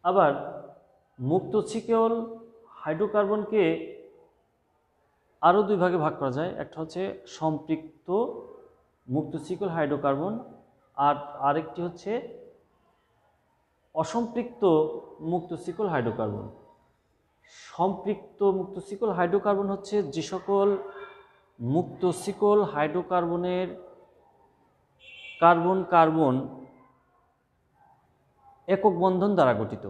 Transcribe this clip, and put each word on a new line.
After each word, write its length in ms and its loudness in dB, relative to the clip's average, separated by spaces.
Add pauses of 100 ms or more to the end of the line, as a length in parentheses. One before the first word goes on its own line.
আবার 280 6 (880)
মুক্ত 340 0 (160)
শিকল 440 2 (680)
হাইড্রোকার্বনকে 840 0 (1800)
আরও 260 6
দুই 160 2
ভাগে 140 2
ভাগ 220 0
করা 180 -2
যায়, 140 -4 (120)
একটা 180 -14
হচ্ছে 200 -8 (380)
সম্পৃক্ত 680 -4 (1000)
মুক্ত 260 -4 (120)
শিকল 300 -4
হাইড্রোকার্বন, 580 0 (640)
আর 180 4 (340)
আরেকটি 320 -2
হচ্ছে 300 -8 (1800)
অসম্পৃক্ত 680 -4 (680)
মুক্ত 200 -2 (120)
শিকল 300 -4
হাইড্রোকার্বন। 520 -2 (1200)
সম্পৃক্ত 680 -4 (180)
মুক্ত 180 -6 (120)
শিকল 240 -4
হাইড্রোকার্বন 640 2
হচ্ছে 220 -6 (200)
যে 80 -2 (100)
সকল 340 2 (920)
মুক্ত 420 -2 (200)
শিকল 420 4
হাইড্রোকার্বনের 1040 0 (1700)
কার্বন 400 6 (120)
কার্বন 440 6 (2250)
একক 260 4 (100)
বন্ধন 320 2
দ্বারা 180 6
গঠিত 360 -4